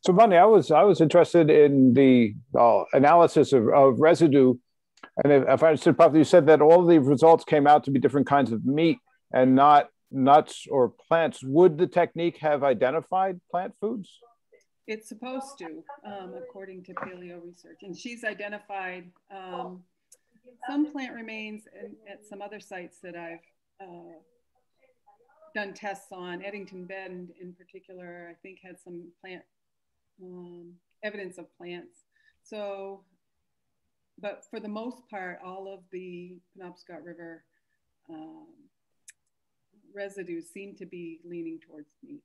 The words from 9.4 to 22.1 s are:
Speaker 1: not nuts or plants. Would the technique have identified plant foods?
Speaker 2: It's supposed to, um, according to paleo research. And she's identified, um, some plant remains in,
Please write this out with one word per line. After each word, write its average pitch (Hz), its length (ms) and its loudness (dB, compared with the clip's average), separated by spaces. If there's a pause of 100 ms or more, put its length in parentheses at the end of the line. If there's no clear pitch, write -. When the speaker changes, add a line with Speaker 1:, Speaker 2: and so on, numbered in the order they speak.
Speaker 1:
not 143 340 4 (200)
nuts 139 640 0
or 127 180 -2
plants. 160 540 -6
Would 151 340 2
the 170 100 -2
technique 170 500 -6
have 147 260 -4
identified 160 760 -4 (100)
plant 185 300 -10
foods? 202 280 -12 (800)
Speaker 2:
It's 214 220 -16
supposed 254 500 -16
to, 165 240 -18 (220)
um, 196 320 -20
according 190 480 -20
to 180 80 -20
paleo 180 500 -18
research. 170 400 -20
And 185 120 -20
she's 240 280 -20
identified, 196 880 -16 (220)
um, 180 500 -18 (840)
some 294 220 -6
plant 262 220 -14
remains 220 500 -16 (180)
in, 214 140 -20 (160)